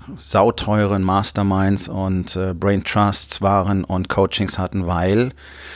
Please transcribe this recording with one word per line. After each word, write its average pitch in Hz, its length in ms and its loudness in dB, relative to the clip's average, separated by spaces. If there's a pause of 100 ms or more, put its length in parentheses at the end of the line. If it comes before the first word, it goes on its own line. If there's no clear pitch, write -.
(140)
sauteuren 104 880 2
Masterminds 98 840 0
und, 95 480 -2
äh, 92 180 -2
Brain 98 300 0
Trusts - 580 0
waren 98 400 2
und 92 260 -4
Coachings 98 520 0
hatten, 90 260 -4
weil 95 460 0 (440)